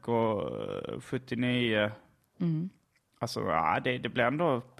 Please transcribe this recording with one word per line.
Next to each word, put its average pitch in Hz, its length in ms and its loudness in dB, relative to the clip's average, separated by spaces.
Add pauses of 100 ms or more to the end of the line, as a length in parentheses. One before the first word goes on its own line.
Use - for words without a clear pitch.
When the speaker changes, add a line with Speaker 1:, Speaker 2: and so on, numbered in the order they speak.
Speaker 1:
går, 64 1000 -2
sjuttionio. 120 880 0 (500)
Speaker 2:
Mm. 170 300 0 (500)
Speaker 1:
Alltså, 117 200 -4
ja, 82 440 2
det, 123 140 0
det 107 100 -4
blir 117 160 2
ändå 135 380 2 (180)